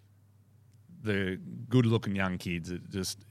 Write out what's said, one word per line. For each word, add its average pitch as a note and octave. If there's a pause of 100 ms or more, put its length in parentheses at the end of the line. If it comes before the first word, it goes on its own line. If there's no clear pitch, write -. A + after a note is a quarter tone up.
(1000)
the G2 (300)
good-looking A2+
young F#2+
kids F2
that F2+
just F#2+ (120)